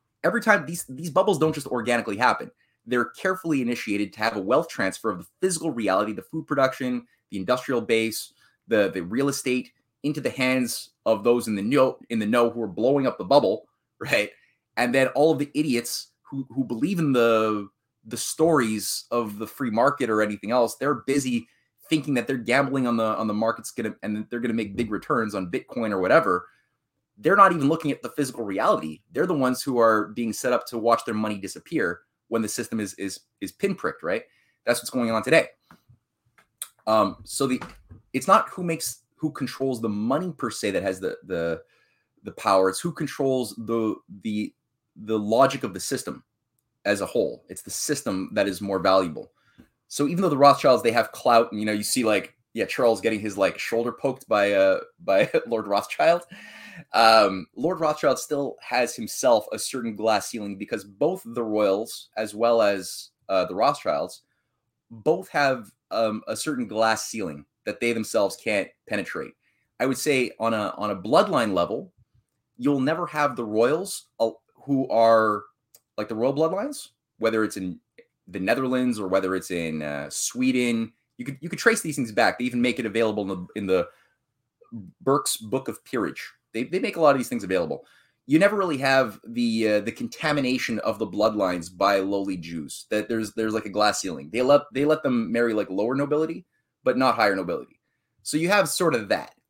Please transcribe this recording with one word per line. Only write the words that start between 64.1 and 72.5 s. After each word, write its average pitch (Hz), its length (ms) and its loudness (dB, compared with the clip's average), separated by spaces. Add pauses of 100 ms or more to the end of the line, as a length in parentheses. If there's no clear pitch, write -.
both 151 400 -2
have, 135 420 -2 (200)
um, 110 360 -2
a 110 100 -6
certain 127 300 -6
glass 110 400 0
ceiling 80 380 -8 (200)
that 107 140 -6
they 117 120 0
themselves 107 500 0
can't 104 280 -2 (180)
penetrate. 90 460 -6 (460)
I 123 80 0
would 131 100 -2
say 131 420 0
on 113 140 0
a, 104 240 -2
on 104 140 -4
a 98 40 -2
bloodline 123 580 2
level, 95 380 -2 (640)